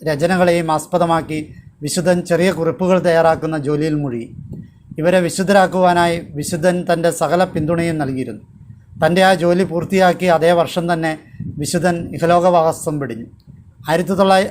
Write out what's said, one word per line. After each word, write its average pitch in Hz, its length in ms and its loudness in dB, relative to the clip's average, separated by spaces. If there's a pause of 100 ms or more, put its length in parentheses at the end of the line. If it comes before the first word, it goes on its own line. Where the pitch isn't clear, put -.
രചനകളെയും 170 680 0
ആസ്പദമാക്കി 160 680 -2 (420)
വിശുദ്ധൻ 175 440 0
ചെറിയ 175 260 2
കുറിപ്പുകൾ 165 480 0
തയ്യാറാക്കുന്ന 165 600 2
ജോലിയിൽ 151 360 -2
മുഴുകി. 123 320 -4 (720)
ഇവരെ 180 220 2
വിശുദ്ധരാക്കുവാനായി 175 1000 2 (180)
വിശുദ്ധൻ 170 400 -2 (120)
തൻ്റെ 170 240 0
സകല 165 300 0 (120)
പിന്തുണയും 165 460 -2
നൽകിയിരുന്നു. 131 440 -6 (540)
തൻ്റെ 170 320 2
ആ - 60 6
ജോലി 175 280 2
പൂർത്തിയാക്കി 180 720 0
അതേ 160 180 4
വർഷം 170 340 0
തന്നെ 165 240 -2 (460)
വിശുദ്ധൻ 170 380 -2 (180)
ഇഹലോകവാസം 165 840 2
വെടിഞ്ഞു. 127 280 -8 (580)
ആയിരത്തി 170 320 0
തൊള്ളായി-, 190 340 4